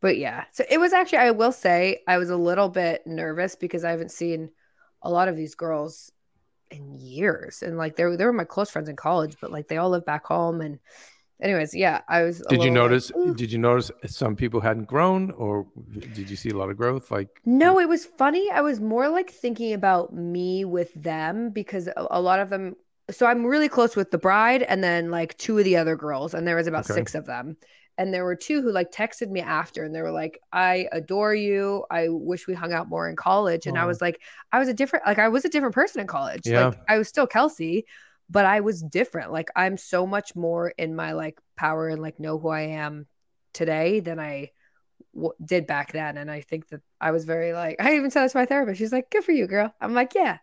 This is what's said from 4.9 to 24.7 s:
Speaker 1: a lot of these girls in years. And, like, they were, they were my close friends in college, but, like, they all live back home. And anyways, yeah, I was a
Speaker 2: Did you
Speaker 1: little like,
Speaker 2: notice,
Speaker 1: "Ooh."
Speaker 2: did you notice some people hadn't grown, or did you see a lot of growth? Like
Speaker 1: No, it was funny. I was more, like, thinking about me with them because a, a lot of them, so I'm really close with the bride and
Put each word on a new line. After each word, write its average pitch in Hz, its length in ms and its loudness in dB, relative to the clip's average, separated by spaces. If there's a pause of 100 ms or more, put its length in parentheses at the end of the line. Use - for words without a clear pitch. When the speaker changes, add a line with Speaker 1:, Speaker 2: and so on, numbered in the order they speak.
Speaker 1:
a - 80 -4
lot 175 180 4
of 170 80 -2
these 156 180 -8
girls 160 560 -6 (640)
in 143 220 -18
years. 135 680 -2
And, 165 160 -6
like, 160 180 -4
they 170 80 4
were, 175 120 2
they 185 80 0
were 240 80 4
my 208 120 0
close 202 260 -2
friends 156 180 -4
in 143 80 -10
college, 156 440 0
but, - 120 -10
like, 151 160 -10
they 160 80 -2
all 175 140 2
live 175 140 0
back 151 220 -4
home. 170 340 0
And 147 180 -8 (640)
anyways, 165 360 0
yeah, 170 320 2
I 170 160 4
was 170 160 -2
a - 80 -10
Speaker 2:
Did - 60 4
you 123 40 4 (120)
Speaker 1:
little 123 40 4
like, 120 160 6
Speaker 2:
notice, 127 260 2
Speaker 1:
"Ooh." 180 180 2
Speaker 2:
did 113 180 -4
you 117 60 -2
notice 120 320 4 (160)
some 113 300 -2
people 117 240 0
hadn't 110 260 0
grown, 185 460 2
or 104 340 -4 (260)
did 104 360 -12
you 98 80 -10
see 113 140 -6
a 104 60 -2
lot 98 140 -2
of 101 60 -6
growth? 123 340 -2
Like 98 180 -4 (160)
Speaker 1:
No, 320 340 6
it 339 100 2
was 330 160 0
funny. 339 460 0
I - 120 2
was 285 180 0
more, 226 280 0
like, 359 220 -2
thinking 226 440 -4
about 185 400 2
me 180 500 -2
with 175 300 -2
them 165 560 -4
because 196 380 -6
a, - 220 -6
a 175 100 0
lot 180 200 4
of 196 100 -4
them, 190 240 -6 (360)
so 220 160 0
I'm 240 200 4
really 294 220 4
close 233 260 2
with 196 160 0
the 175 80 0
bride 220 460 4
and 190 180 0